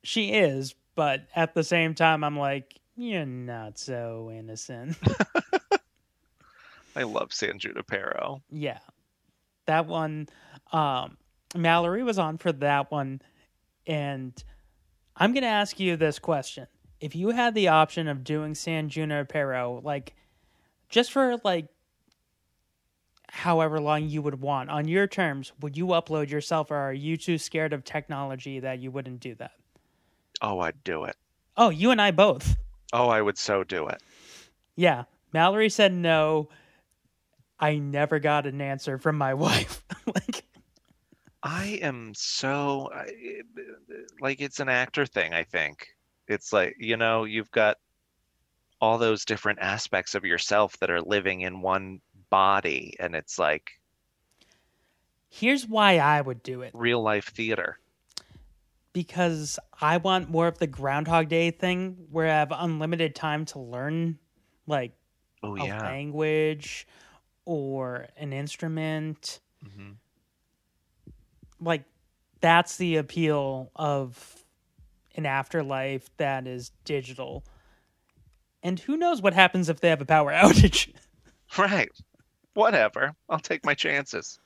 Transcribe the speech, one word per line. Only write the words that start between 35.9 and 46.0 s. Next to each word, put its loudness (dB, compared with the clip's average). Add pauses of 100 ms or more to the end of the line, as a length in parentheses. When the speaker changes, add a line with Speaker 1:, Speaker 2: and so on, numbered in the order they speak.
Speaker 1:
no. 2 (1120)
I 2
never 0
got 2
an -6
answer -4
from 0
my 2
<laughs> 0
wife. 0 (220)
Like, -4 (960)
Speaker 2:
I -6
am -6
so, -2
I, -10 (1120)
like, -4
it's -8
an -2
actor 0
thing, -2
I 0
think. -4 (400)